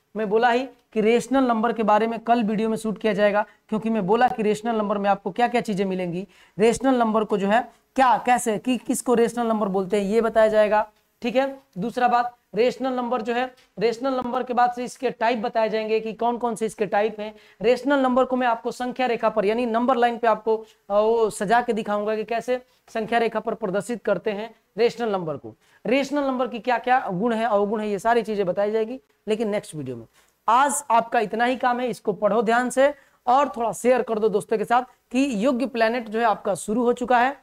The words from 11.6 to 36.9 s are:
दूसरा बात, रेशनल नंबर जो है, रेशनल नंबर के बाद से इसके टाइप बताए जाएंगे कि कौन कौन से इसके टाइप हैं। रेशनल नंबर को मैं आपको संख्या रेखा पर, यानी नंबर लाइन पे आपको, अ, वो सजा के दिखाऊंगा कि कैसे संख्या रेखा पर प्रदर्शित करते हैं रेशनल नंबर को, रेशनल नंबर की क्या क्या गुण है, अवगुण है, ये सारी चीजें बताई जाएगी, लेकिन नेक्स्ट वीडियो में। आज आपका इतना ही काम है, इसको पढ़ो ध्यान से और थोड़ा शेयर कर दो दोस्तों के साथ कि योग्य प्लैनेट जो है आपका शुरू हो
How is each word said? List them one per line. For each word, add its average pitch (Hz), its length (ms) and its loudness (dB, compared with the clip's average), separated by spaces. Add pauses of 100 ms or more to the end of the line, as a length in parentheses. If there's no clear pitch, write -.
दूसरा 240 300 -2
बात, 240 280 0 (200)
रेशनल 247 380 0
नंबर 247 280 -2
जो 233 120 -4
है, 254 200 -2 (260)
रेशनल 233 340 -2
नंबर 247 300 -4
के 247 100 -6
बाद 240 180 2
से 247 120 -8
इसके 240 260 -4
टाइप 233 300 0
बताए 220 300 0
जाएंगे 220 300 -2
कि 220 140 -8
कौन 233 240 -2
कौन 233 180 -4
से 220 100 -4
इसके 214 200 -4
टाइप 214 340 -2
हैं। 214 140 -10 (280)
रेशनल 247 380 2
नंबर 254 260 4
को 254 100 -4
मैं 247 120 0
आपको 233 240 -2
संख्या 247 360 -4
रेखा 226 220 0
पर, 220 160 0
यानी 226 200 0
नंबर 240 300 2
लाइन 240 220 2
पे 233 100 0
आपको, 220 300 2 (320)
अ, 202 100 2
वो 220 300 4
सजा 214 320 0
के 240 120 -2
दिखाऊंगा 208 420 -4
कि 214 80 -4
कैसे 233 380 -4 (320)
संख्या 226 260 -2
रेखा 226 200 0
पर 220 140 -4
प्रदर्शित 202 500 -4
करते 202 280 0
हैं 214 220 -8 (240)
रेशनल 226 340 0
नंबर 165 260 -4
को, 110 160 -16 (320)
रेशनल 269 380 0
नंबर 254 240 -2
की 220 120 -8
क्या 240 180 -2
क्या 254 220 2 (100)
गुण 202 240 0
है, 220 120 -2
अवगुण 208 360 0
है, 214 80 -4
ये 202 100 -4
सारी 233 240 2
चीजें 202 220 -2
बताई 202 260 -2
जाएगी, 220 280 -2 (280)
लेकिन 214 220 -2
नेक्स्ट 202 260 -6
वीडियो 131 200 -8
में। 117 100 -16 (420)
आज 262 440 2
आपका 226 280 2
इतना 220 260 -2
ही 254 120 0
काम 247 220 -2
है, 247 100 -4
इसको 208 240 -4
पढ़ो 208 280 0
ध्यान 233 280 2
से 277 240 4 (340)
और 269 300 4
थोड़ा 226 140 -2
शेयर 240 300 2
कर 220 180 -2
दो 220 100 2
दोस्तों 208 280 -2
के 202 80 -2
साथ 247 160 2 (300)
कि 247 340 0
योग्य 262 200 0
प्लैनेट 226 440 -2
जो 214 100 -4
है 233 60 2
आपका 208 300 0
शुरू 226 280 -2
हो 240 100 2